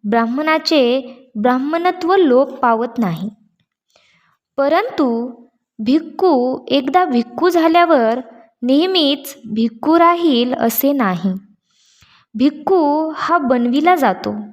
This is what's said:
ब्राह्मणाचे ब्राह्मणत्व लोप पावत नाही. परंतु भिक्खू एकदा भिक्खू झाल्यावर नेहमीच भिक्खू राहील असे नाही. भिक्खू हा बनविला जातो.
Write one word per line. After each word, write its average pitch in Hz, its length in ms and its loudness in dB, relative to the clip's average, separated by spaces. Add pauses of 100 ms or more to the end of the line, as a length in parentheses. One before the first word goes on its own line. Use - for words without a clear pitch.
(100)
ब्राह्मणाचे 294 720 0 (580)
ब्राह्मणत्व 339 760 0
लोप 269 360 2
पावत 233 460 -2
नाही. 185 300 -4 (1300)
परंतु 277 760 -2 (440)
भिक्खू 262 920 0
एकदा 277 360 2
भिक्खू 277 440 -2
झाल्यावर 330 720 2 (420)
नेहमीच 294 760 0 (180)
भिक्खू 233 440 0
राहील 339 560 2
असे 269 380 -2
नाही. 190 400 -2 (1040)
भिक्खू 302 840 0
हा 339 220 -2
बनविला 254 580 2
जातो. 208 380 -2 (180)